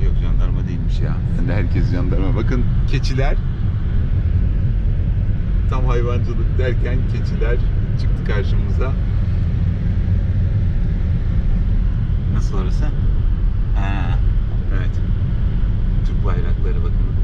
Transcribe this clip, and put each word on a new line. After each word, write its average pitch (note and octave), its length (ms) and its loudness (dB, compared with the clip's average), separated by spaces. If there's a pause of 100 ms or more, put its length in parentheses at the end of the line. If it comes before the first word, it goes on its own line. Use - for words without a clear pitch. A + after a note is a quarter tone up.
yok, - 80 2 (100)
jandarma - 440 2
değilmiş - 320 -2
ya. - 160 0 (400)
Herkes - 360 0
jandarma. - 440 0
Bakın, B2 280 0 (280)
keçiler. B2+ 440 2 (2250)
Tam - 160 0
hayvancılık - 720 0
derken - 400 0 (140)
keçiler - 460 0 (440)
çıktı - 260 0
karşımıza. - 640 0 (3500)
Nasıl - 240 0
orası? - 280 0 (920)
Ha, - 420 0 (600)
evet. - 140 0 (1120)
Türk - 200 0
bayrakları - 580 0
bakın. - 280 0 (120)